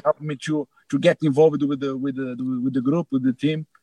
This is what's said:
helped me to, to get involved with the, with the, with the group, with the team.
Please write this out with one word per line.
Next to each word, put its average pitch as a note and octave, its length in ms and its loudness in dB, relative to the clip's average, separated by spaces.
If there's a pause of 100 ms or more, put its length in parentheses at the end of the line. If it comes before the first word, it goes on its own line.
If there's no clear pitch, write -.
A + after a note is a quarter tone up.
helped D3 180 0
me D3+ 140 -6
to, D3+ 300 -4 (240)
to C#3 80 0
get D#3+ 240 4
involved D3 400 4
with C#3 180 -2
the, C3+ 160 -4
with C3 200 -4
the, B2+ 480 -4
with C3 100 -2
the C3 60 2
group, D3+ 300 0
with C3 140 0
the C3 80 2
team. D#3 340 -2 (160)